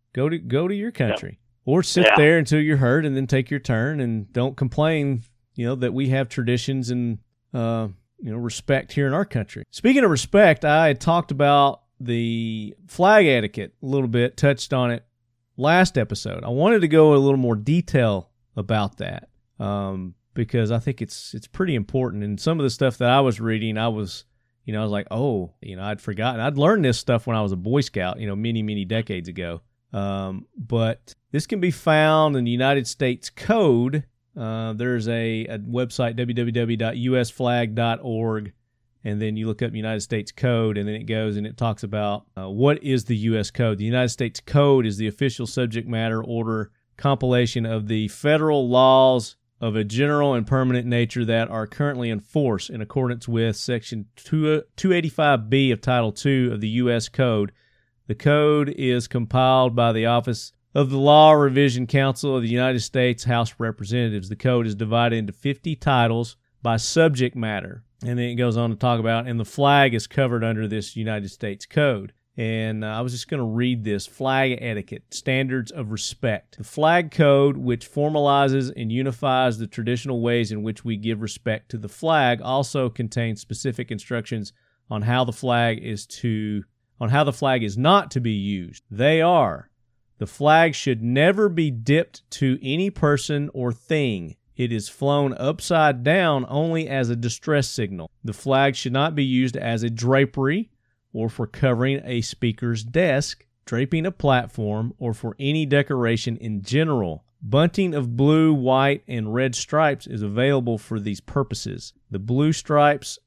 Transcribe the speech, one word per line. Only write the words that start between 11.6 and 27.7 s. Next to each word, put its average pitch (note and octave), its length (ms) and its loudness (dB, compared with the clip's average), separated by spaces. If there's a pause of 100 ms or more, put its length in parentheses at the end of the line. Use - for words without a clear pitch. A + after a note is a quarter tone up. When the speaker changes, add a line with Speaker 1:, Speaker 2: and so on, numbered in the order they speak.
Speaker 1:
the A2+ 760 -4 (120)
flag G3 400 6
etiquette G#2+ 560 0
a C#3 40 -8
little C3 220 0
bit, A#2+ 280 0
touched C#3+ 360 0
on B2+ 180 0
it A#2 140 -6 (520)
last E3 420 2
episode. G2 460 -4
I - 40 -8
wanted F3+ 320 2
to E3+ 80 2
go D#3 260 8
a - 20 8
little C#3 200 4
more A#2+ 200 2
detail A2+ 720 0 (260)
about G#2 420 -2
that, F2+ 300 -10 (300)
um, F#2+ 560 -6 (200)
because A#2 360 -2
I A#2 80 0
think - 240 -6
it's, - 320 -14
it's G#2+ 120 -14
pretty F#3 280 -4
important. A2+ 500 -4
And G2+ 160 -6
some E3 200 -2
of C#3+ 40 -2
the B2+ 60 2
stuff C3 280 -2
that A#2+ 120 2
I C3+ 100 4
was A#2+ 200 2
reading, A2 380 -2
I A2+ 100 0
was, G#2+ 360 -6 (400)
you A2 80 -8
know, G#2+ 80 -4
I - 20 -2
was G#2+ 100 -2
like, G2+ 180 -4
"Oh, A2 520 -2
you G2 140 -14
know, F#2 80 -12
I'd G#2 160 -8
forgotten." A2 400 -6
I'd C#3 180 -2
learned F3+ 260 4
this B2 140 2
stuff A#2+ 280 -2
when A#2 100 -2
I A2 60 0
was G2 100 0
a F#2+ 40 -4
Boy A2+ 240 0